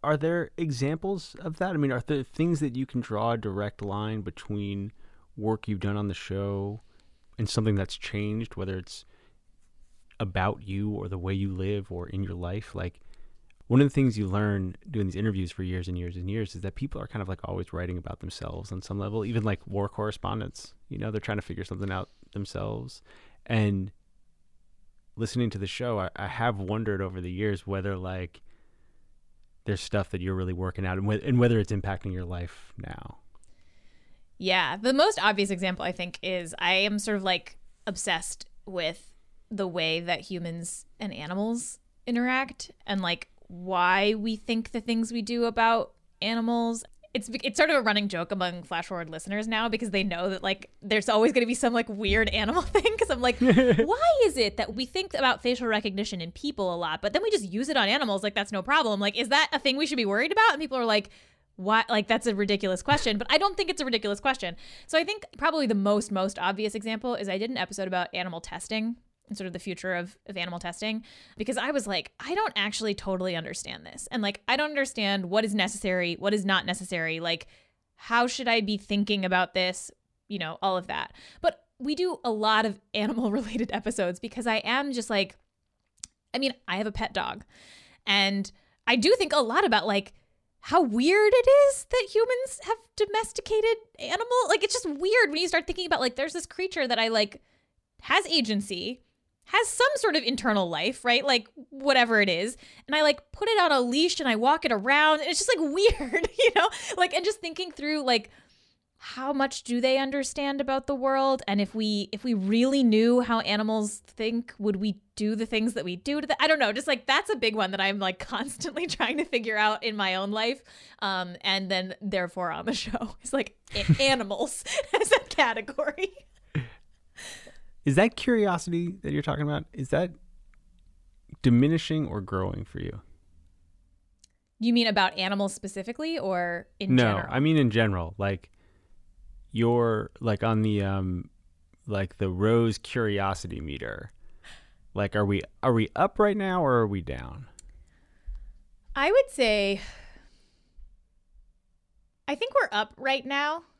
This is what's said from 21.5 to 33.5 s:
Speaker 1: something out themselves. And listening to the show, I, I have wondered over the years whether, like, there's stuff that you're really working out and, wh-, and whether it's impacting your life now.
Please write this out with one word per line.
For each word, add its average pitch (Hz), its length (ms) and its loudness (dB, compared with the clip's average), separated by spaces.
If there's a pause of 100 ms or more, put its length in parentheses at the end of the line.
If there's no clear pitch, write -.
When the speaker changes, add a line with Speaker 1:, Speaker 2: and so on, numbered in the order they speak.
Speaker 1:
something 95 260 -8
out 92 180 -6 (240)
themselves. 107 680 -8 (440)
And 101 460 0 (1200)
listening 113 360 -2
to - 60 -8
the 98 100 -6
show, 117 320 -4
I, 92 160 -2
I 98 120 -6
have 113 300 -2
wondered 101 440 -2
over 92 200 -6
the 90 100 -6
years 98 360 -2
whether, 98 280 -2
like, 92 460 -8 (1200)
there's 101 160 -2
stuff - 280 -4
that 92 120 -6
you're 92 140 -2
really 92 180 -2
working 92 320 -4
out 92 120 -2
and, 98 100 -2
wh-, 107 180 0
and 123 140 4
whether 117 200 6
it's 101 120 -2
impacting 98 420 -4
your 92 120 -8
life 90 520 -10
now. - 420 -14 (1160)